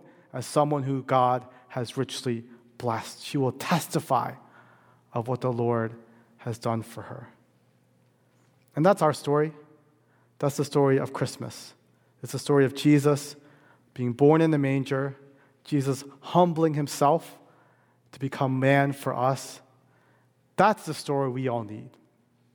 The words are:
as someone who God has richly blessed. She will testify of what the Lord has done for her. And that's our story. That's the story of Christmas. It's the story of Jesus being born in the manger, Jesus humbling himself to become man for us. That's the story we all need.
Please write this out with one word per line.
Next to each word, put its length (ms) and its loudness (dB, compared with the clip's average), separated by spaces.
as 140 -8
someone 360 0
who 200 -2
God 440 2
has 280 -8
richly 480 -4
blessed. 480 -6
She 140 -4
will 140 0
testify 840 -2
of 120 -4
what 140 -4
the 120 -2
Lord 420 -2
has 200 -8
done 240 -4
for 220 -16
her. 260 -16
And 80 2
that's 160 6
our 140 4
story. 380 0
That's 200 -2
the 60 -2
story 340 2
of 160 -6
Christmas. 580 -8
It's 100 -12
the 60 -6
story 260 4
of 100 0
Jesus 600 2
being 180 -4
born 280 6
in 100 4
the 80 2
manger, 580 -2
Jesus 380 -2
humbling 520 2
himself 680 0
to 60 -20
become 400 -2
man 340 4
for 220 -8
us. 460 -4
That's 300 2
the 80 -6
story 340 -2
we 200 -4
all 140 -2
need. 280 -14